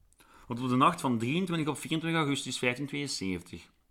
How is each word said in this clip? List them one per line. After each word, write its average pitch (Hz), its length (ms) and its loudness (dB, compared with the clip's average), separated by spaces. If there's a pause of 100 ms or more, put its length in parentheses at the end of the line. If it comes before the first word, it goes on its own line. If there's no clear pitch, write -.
(480)
Want 120 140 -6
op 127 80 -2
de 123 60 4
nacht 165 260 6
van 123 160 2
drieëntwintig 156 500 0
op 143 100 -2
vierentwintig 160 420 0
augustus 139 380 0
vijftien 131 300 0
tweeënzeventig 95 840 -6 (220)